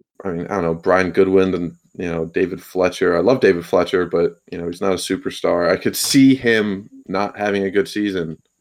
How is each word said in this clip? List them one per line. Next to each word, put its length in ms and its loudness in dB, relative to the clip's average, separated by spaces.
I 60 -6
mean, 160 -6
I 80 -6
don't 80 0
know, 120 0
Brian 360 0
Goodwin 440 2
and, 220 -6
you 140 -6
know, 180 -4
David 360 -2
Fletcher. 540 0
I 40 2
love 200 2
David 260 4
Fletcher, 400 0
but, 340 -2
you 80 -10
know, 80 -8
he's 140 -8
not 120 0
a 40 -2
superstar. 760 -2
I 60 2
could 200 -4
see 380 4
him 540 0
not 320 -4
having 260 -2
a 60 -2
good 180 0
season. 520 -4